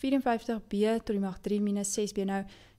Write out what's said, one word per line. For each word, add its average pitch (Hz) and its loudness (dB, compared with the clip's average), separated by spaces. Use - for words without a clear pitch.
vierenvyftig 240 2
B - -6
tot 226 -2
die 196 2
mag 185 -4
drie 202 0
minus 202 0
ses 208 -2
B. 196 0
Nou, 196 0